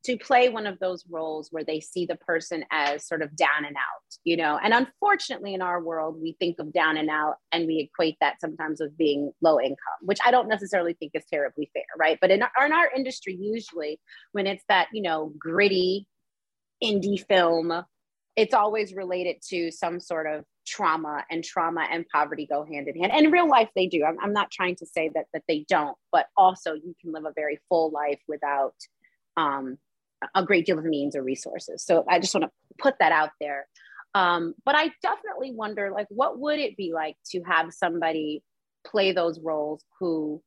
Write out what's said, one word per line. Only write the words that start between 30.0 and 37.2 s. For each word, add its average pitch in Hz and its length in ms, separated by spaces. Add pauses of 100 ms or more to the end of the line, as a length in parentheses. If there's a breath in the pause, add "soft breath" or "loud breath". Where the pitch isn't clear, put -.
a 190 100
great 175 220
deal 175 120
of 156 60
means 147 320
or 139 60
resources. - 600
So 165 280
I 214 80
just 185 160
wanna 165 160 (260)
put 269 240
that 160 100
out 156 200 (100)
there. 143 280 (460 loud breath)
Um, 175 380 (140)
but 277 80
I 311 160 (120)
definitely 370 500
wonder, 214 380
like, 202 200
what 226 280
would 202 200
it 233 180
be 180 160
like 156 240 (140)